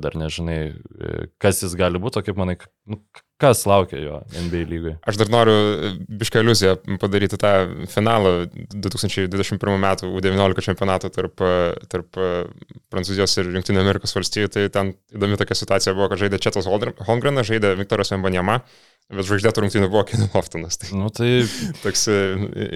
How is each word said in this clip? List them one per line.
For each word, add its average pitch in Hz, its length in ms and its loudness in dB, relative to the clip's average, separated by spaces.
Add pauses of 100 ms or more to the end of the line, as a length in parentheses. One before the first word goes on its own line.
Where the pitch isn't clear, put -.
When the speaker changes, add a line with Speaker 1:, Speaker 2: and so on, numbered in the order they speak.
Speaker 1:
dar 76 160 -4
nežinai, 80 560 -6
e, 50 560 -10 (100)
kas 98 220 2
jis 90 160 -4
gali 90 240 0
būt, 110 180 -4
o 92 60 -14
kaip 95 100 -4
manai, 92 240 -2
k-, - 80 -20 (220)
nu, 107 100 -8
k-, - 220 -20 (180)
kas 131 240 4
laukia 95 380 2
jo 73 160 -8 (180)
N 85 160 -6
B 87 80 -2
A 82 80 -4
lygoje? 82 300 -6 (100)
Speaker 2:
Aš 104 140 0
dar 104 100 2
noriu, 113 220 8
e, 104 400 2 (260)
biškį - 220 2
aliuziją 101 320 4 (260)
padaryti 101 400 0
tą 101 140 4 (340)
finalą 107 460 4 (160)
du 98 420 -8
tūkstančiai 95 380 -2
dvidešimt 98 320 -4
pirmų 101 240 2
metų 95 260 0
U 92 80 -2
devyniolika 95 460 2
čempionato 92 420 0
tarp, 92 320 -6
e, 90 320 2 (160)
tarp, 90 320 -8
e, 87 240 -2 (480)
Prancūzijos 95 480 0
ir 90 140 -4
Jungtinių 95 320 2
Amerikos 98 320 0
Valstijų, 101 340 -2
tai 101 160 0
ten 98 240 -2 (240)
įdomi 101 240 0
tokia 95 160 0
situacija 98 400 0
buvo, 98 160 2
kad 90 80 -2
žaidė 98 220 0
Četas 98 260 0
Holgren-, 107 300 -2 (100)
Holmgrenas, 123 400 2
žaidė 104 320 2
Viktoras 98 320 -2
Wembanyama, 95 480 0 (500)
bet 98 160 -4
žvaigždė 104 240 2
tų 107 140 0
rungtynių 98 260 2
buvo 101 160 4
Kenny 104 240 0
Loftonas. 87 480 -4
Tai 90 160 -12
Speaker 1:
Nu, 98 160 -2
tai 120 300 2 (420)
Speaker 2:
toks, - 300 0
e, 101 80 4 (160)
į, 101 400 -4